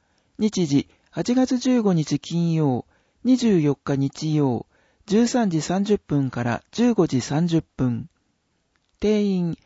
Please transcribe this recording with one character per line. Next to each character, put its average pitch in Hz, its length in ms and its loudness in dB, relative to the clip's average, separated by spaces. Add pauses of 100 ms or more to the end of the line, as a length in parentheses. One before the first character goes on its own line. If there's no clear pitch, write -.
(400)
日 208 260 0
時、 139 240 0 (220)
八 202 240 -2
月 254 240 0
十 254 220 0
五 208 120 2
日 147 260 0
金 170 340 -2
曜、 143 320 0 (380)
二 247 140 2
十 214 240 2
四 143 140 2
日 - 200 -4
日 139 380 -2
曜、 139 320 0 (400)
十 220 220 2
三 226 240 0
時 160 100 -2
三 185 220 -2
十 202 160 0
分 139 320 -2
か 120 120 -6
ら 117 280 -4
十 240 220 2
五 190 120 2
時 135 160 0
三 151 240 -2
十 165 160 0 (160)
分。 123 320 -4 (920)
定 208 240 0
員、 180 420 -2